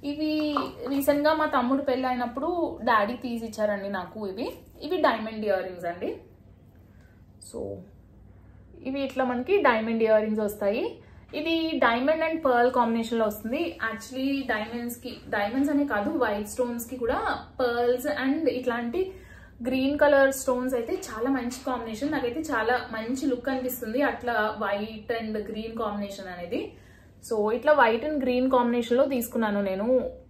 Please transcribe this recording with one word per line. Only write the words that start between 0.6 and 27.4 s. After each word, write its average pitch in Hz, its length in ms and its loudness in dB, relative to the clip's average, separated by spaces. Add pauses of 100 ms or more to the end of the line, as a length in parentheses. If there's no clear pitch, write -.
రీసెంట్గా 285 460 4
మా 302 120 2
తమ్ముడు 269 360 2
పెళ్ళి 254 260 0
అయినప్పుడు 262 720 -2
డాడీ 220 300 4
తీసి 233 340 -6
ఇచ్చారండి 208 420 -2
నాకు 196 400 -6
ఇవి. 233 240 -6 (300)
ఇవి 339 140 -2
డైమండ్ 220 480 0
ఇయర్ 185 200 0
రింగ్స్ 180 200 -10
అండి. 180 360 -6 (1300)
So - 240 -8 (1040)
ఇవి 269 200 -4
ఇట్లా 262 220 -2
మనకి 254 380 2
డైమండ్ 226 400 4
ఇయర్ 214 200 6
రింగ్స్ 214 180 0
వస్తాయి. 208 600 -2 (320)
ఇది 320 500 0
diamond 262 460 2
and 320 120 -4
pearl 247 260 4
కాంబినేషన్లో 226 580 0
వస్తుంది. 240 520 -4 (140)
Actually 262 540 -4
డైమండ్స్కి, 240 680 -6 (120)
డైమండ్స్ 233 420 0
అనే 285 160 2
కాదు, 214 240 0
వైట్ 214 380 0
స్టోన్స్కి 240 480 -4
కూడా 262 500 -2 (140)
పర్ల్స్ 240 460 2
and 269 420 0
ఇట్లాంటి 240 640 -2 (540)
గ్రీన్ 262 320 2
కలర్ 277 340 8
స్టోన్స్ 254 420 0
అయితే 233 200 -2
చాలా 233 360 -4
మంచి 247 360 -2
కాంబినేషన్. 240 460 -4
నాకైతే 294 280 -2
చాలా 240 400 2 (120)
మంచి 240 340 -4
లుక్ 247 220 0
అనిపిస్తుంది 254 540 -2
అట్లా 214 560 0
white 214 640 -4
and 214 140 -4
green 214 360 -6
combination 202 560 -6 (100)
అనేది. 180 340 -6 (580)
So 214 220 2